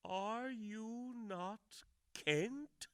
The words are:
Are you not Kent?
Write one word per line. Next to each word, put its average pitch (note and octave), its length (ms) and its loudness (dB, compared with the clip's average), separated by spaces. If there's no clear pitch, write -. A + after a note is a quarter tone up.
Are G#3 440 0
you A3+ 640 -4
not G3+ 460 -4
Kent? A#3 800 2